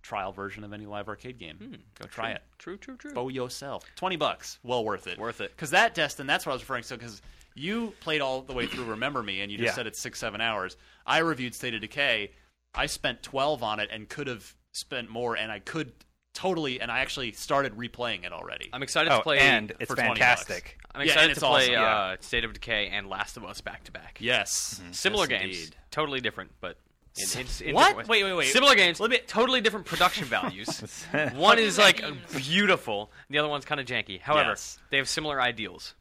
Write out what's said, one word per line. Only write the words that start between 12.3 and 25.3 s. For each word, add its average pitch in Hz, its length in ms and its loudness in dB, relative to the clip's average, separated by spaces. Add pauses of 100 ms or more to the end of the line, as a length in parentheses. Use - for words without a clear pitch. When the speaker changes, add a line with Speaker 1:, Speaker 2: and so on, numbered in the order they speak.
Speaker 1:
I 135 120 -2
spent - 360 -4
twelve 135 400 0
on 107 180 -2
it 104 120 -2
and 110 160 -12
could 143 180 -8
have 117 280 -10 (180)
spent 120 360 -8
more, 117 280 -2
and 110 160 -2
I 104 80 -8
could 151 320 -6 (420)
totally, 156 460 -2
and 117 100 -4
I 117 80 0
actually 131 340 -2
started 139 420 0
replaying 117 500 -4
it 87 80 -8
already. - 400 -10
Speaker 2:
I'm 131 100 -6
excited 147 280 2
to 127 80 8
Speaker 3:
Oh, - 40 4
Speaker 2:
play 147 160 4
Speaker 3:
and 117 400 6
it's 113 100 -6
Speaker 1:
for 127 60 -2
twenty 117 140 2 (120)
Speaker 3:
fantastic. 117 440 4
Speaker 1:
bucks. - 320 -20
Speaker 2:
I'm 135 60 -6
Speaker 1:
Yeah, - 40 -2
Speaker 2:
excited 156 160 6
Speaker 1:
and 160 80 6
it's 143 100 0
Speaker 2:
to 156 60 2
play, 135 160 8
Speaker 1:
awesome. 123 120 6
Speaker 2:
uh, 110 360 4
Speaker 3:
Yeah. 95 100 -4
Speaker 2:
State 117 240 -2
of 107 100 -6
Decay 104 340 -2
and 98 200 -6
Last 98 280 -6
of 113 80 -14
Us 95 160 -12
back - 240 -12
to - 80 -18
back. 76 280 -18
Speaker 1:
Yes. 113 640 -2
Speaker 3:
Mm-hmm. 87 100 -14
Speaker 2:
Similar 190 380 2